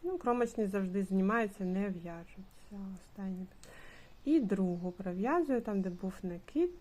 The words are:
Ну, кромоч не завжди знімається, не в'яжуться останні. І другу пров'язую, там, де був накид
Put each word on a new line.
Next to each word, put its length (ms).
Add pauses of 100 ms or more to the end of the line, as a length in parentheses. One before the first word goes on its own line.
Ну, 140
кромоч 400
не 100
завжди 360
знімається, 600
не 260
в'яжуться 880 (160)
останні. 500 (800)
І 140
другу 520
пров'язую, 720
там, 200
де 80
був 240 (100)
накид 460 (120)